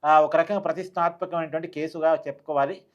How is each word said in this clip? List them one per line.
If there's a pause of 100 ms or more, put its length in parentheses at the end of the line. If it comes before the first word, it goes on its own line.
ఆ,
ఒక
రకంగా
ప్రతిష్టాత్మకమైనటువంటి
కేసుగా (160)
చెప్పుకోవాలి. (180)